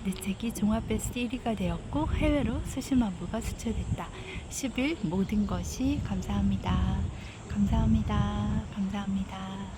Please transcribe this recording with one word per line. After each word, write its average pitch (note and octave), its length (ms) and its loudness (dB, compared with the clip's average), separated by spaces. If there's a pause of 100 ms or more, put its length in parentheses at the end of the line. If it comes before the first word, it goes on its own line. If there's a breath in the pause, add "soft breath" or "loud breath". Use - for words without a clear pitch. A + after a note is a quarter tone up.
내 F#3+ 100 -2
책이 A3 400 -4
종합 A3 340 2
베스트 A3 320 -2
일 A#3+ 140 -2
위가 A#3 220 -2
되었고 F3+ 580 0
해외로 D4 520 2
수십만 B3 520 2
부가 G3 220 -4
수출됐다. - 720 -2 (400 loud breath)
십일, C#4 540 -2
모든 G3 440 2
것이 F#3+ 580 0
감사합니다. F#3+ 920 2 (480 loud breath)
감사합니다. G#3 1160 4 (100)
감사합니다. G3 840 -2 (200)